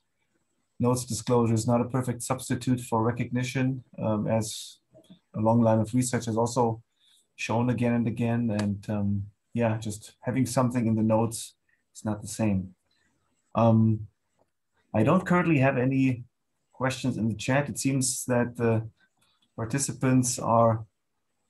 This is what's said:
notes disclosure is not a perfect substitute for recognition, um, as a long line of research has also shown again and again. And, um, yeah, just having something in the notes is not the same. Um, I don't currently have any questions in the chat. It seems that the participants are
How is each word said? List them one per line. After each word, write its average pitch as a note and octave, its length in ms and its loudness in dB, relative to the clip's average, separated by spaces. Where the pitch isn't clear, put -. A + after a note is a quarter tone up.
notes B2 280 0
disclosure A#2 480 2
is G#2+ 120 0
not A#2+ 140 2
a A#2+ 60 0
perfect B2+ 360 -4
substitute B2+ 580 -2
for A#2 220 -2
recognition, B2 800 -2
um, G#2+ 300 -2
as A2 500 -4
a A2+ 60 -6
long A2+ 220 4
line A2 160 4
of A2 160 -2
research B2 320 0
has A2 100 -2
also A#2 460 -2
shown A#2 360 -2
again A#2+ 240 0
and A#2 120 0
again. A#2 440 -2
And, G2+ 400 -4
um, G2+ 320 -2
yeah, A2+ 240 0
just - 420 -10
having B2+ 260 -2
something B2 400 0
in A2 100 2
the G#2+ 60 0
notes A2+ 520 0
is - 100 -20
not G#2 160 -4
the G2+ 80 -14
same. G2 460 -2
Um, A2 540 4
I A2 100 2
don't F3+ 220 4
currently E3+ 340 2
have C3 200 4
any C3 460 0
questions B2+ 440 -4
in A2 120 -2
the G2+ 80 -4
chat. C3+ 320 0
It G#2+ 100 -8
seems C3+ 460 -2
that A#2+ 320 0
the A2+ 320 0
participants B2+ 840 0
are A2+ 440 4